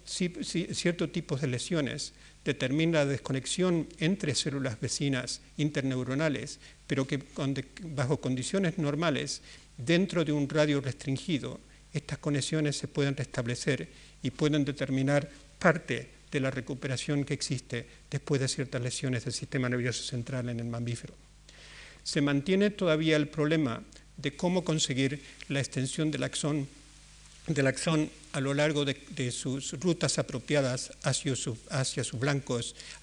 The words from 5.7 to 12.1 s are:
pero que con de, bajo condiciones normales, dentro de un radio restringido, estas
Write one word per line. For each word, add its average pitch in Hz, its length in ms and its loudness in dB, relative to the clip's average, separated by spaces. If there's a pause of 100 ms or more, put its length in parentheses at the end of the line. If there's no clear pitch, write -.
pero 135 180 2
que 139 140 -2
con 139 340 -2
de, 135 120 -4 (180)
bajo 143 340 0
condiciones 156 600 0
normales, 147 640 0 (360)
dentro 170 480 4
de 151 60 0
un 143 180 2
radio 151 320 4
restringido, 131 800 -2 (340)
estas 147 240 -4